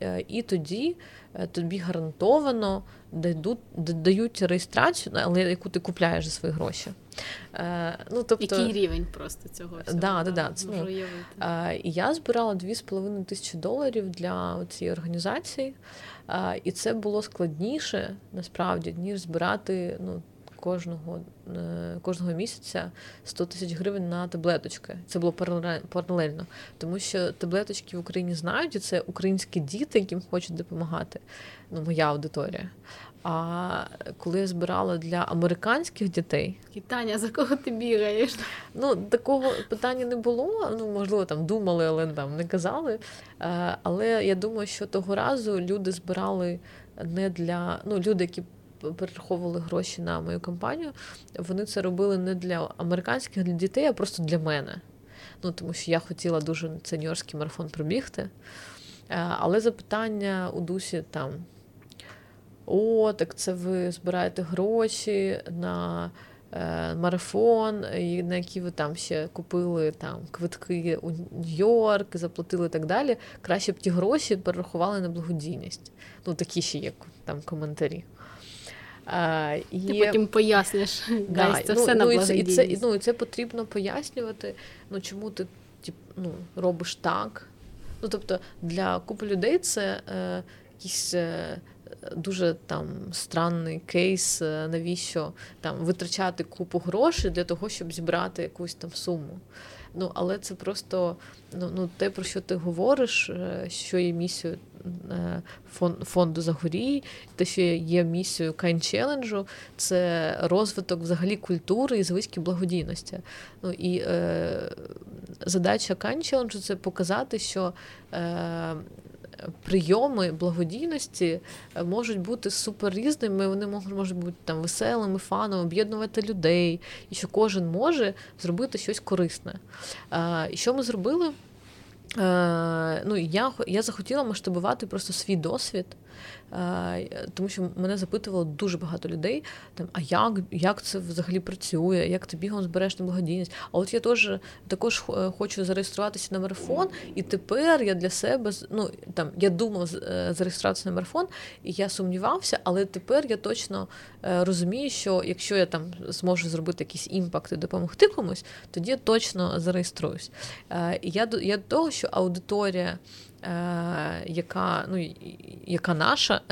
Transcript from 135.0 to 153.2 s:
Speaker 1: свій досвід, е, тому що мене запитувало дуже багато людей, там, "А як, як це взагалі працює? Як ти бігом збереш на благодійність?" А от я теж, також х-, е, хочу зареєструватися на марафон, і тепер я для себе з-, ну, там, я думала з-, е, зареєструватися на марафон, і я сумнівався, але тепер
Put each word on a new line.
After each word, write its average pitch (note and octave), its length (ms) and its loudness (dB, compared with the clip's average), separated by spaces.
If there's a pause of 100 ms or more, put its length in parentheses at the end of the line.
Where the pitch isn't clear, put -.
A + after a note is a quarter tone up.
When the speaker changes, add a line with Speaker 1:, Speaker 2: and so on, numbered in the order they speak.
Speaker 1:
свій - 240 0
досвід, F3+ 500 -2 (640)
е, F3+ 800 -4
тому F#3+ 140 -2
що F#3 280 -4
мене F#3+ 200 0
запитувало F#3 480 -2
дуже E3+ 340 0
багато E3+ 300 -4
людей, F#3 360 -2 (300)
там, F3 180 -6
"А F3 80 -2
як, G#3 320 4 (180)
як F#3 320 2
це - 160 -4
взагалі F3 420 -2
працює? F#3 560 0 (100)
Як F3+ 200 0
ти F3 100 -8
бігом G3+ 260 -2
збереш F#3 360 0
на F#3 80 -2
благодійність?" F3+ 460 0 (200)
А E3+ 60 2
от F#3+ 160 2
я A#3 60 2
теж, A3+ 300 4 (380)
також A3+ 320 2
х-, - 120 -6 (140)
е, F#3 120 0
хочу G3+ 260 0
зареєструватися G3 640 0
на F#3+ 100 -2
марафон, B3+ 480 0 (260)
і - 80 0
тепер C#4 600 4
я G3+ 120 4
для F3+ 160 2
себе A3 420 2
з-, - 180 -10
ну, G#3 200 0 (240)
там, E3 220 -2
я F#3+ 140 6
думала F#3 360 2
з-, D#3+ 80 -6
е, F2+ 400 0
зареєструватися F#3 540 0
на F3 60 0
марафон, A#3 320 0 (380)
і - 80 -6
я G3 160 0
сумнівався, G3 760 0
але F#3+ 200 4
тепер B3 440 2